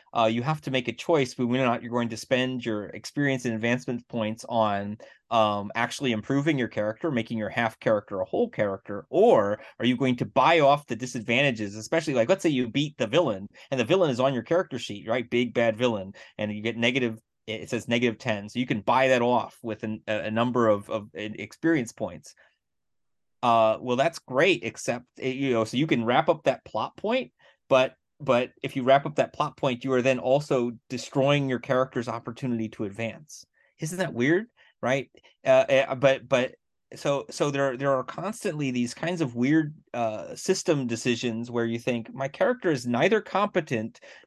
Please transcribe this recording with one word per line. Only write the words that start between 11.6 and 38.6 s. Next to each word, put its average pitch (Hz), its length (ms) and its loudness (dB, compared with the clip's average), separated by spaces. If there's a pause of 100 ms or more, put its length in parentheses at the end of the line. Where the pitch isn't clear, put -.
especially, 151 360 -2
like, 120 140 4
let's 190 160 2
say 170 60 4
you 127 180 0
beat 147 300 -2
the 117 100 0
villain, 107 400 0 (240)
and 135 80 -2
the 113 60 2
villain 160 260 2
is 120 80 -2
on 135 140 2
your 117 100 -4
character 165 340 -2
sheet, 101 300 -10
right? 120 220 -2
Big 120 240 0
bad 117 240 2
villain, 107 360 -2 (240)
and 104 160 -4
you 104 80 -8
get 113 160 -4
negative, 120 400 0 (300)
it 107 220 -10
says 113 180 -4
negative 120 320 0
ten, 104 300 -6
so 120 100 -8
you 127 80 -2
can 107 140 -2
buy 127 260 4
that 127 140 4
off 120 420 0
with 110 200 -8
an, 107 220 -8
a, 107 200 -4
a 107 60 -6
number 117 360 2
of, 101 220 2
of, 104 140 -4 (140)
uh, 101 40 -8
experience 113 720 -4
points. 90 420 -10 (1080)
Uh, 113 400 4
well, 123 140 -2
that's 151 240 0
great, 143 440 0
except, 120 420 -6 (180)
uh, - 20 -4
you 131 260 -2
know, 113 120 2
so 117 140 -4
you 156 100 0
can 123 180 0
wrap 135 220 2
up 160 160 2
that 131 220 0
plot 123 320 -6
point, 247 340 -4 (380)
but, 131 260 4 (240)
but 127 320 0 (100)
if 135 140 -8
you 131 80 -4
wrap 135 220 6
up 151 100 -6
that - 180 0
plot 151 220 -4
point, 127 280 -2
you 135 100 0
are 127 80 4
then 131 180 2
also 127 540 0 (160)
destroying 139 600 0
your 127 80 0
character's 127 520 -2
opportunity 117 580 -6
to 107 160 -8
advance. 101 640 -10 (340)
Isn't 170 180 -8
that 156 160 -4
weird? 156 340 0 (320)
Right? 127 300 -2 (340)
Uh, 131 220 6 (240)
uh, 135 60 -2
but, 127 340 2
but 127 240 2 (420)
so, 143 360 -2
so 151 180 0
there, 139 280 0
there 139 180 2
are 127 80 0
constantly 160 640 -6